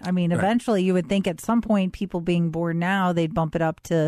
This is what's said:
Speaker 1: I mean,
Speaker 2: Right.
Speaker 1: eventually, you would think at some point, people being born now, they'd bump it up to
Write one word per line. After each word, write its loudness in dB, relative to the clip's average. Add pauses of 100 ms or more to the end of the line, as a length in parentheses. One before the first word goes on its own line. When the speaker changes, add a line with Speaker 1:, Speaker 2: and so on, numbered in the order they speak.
Speaker 1:
I -4
mean, 2
Speaker 2:
Right. 2
Speaker 1:
eventually, 2
you 2
would 0
think 0
at -6
some 0
point, 0
people -6
being 0
born -2
now, 0
they'd 0
bump -2
it 0
up -2
to -2 (120)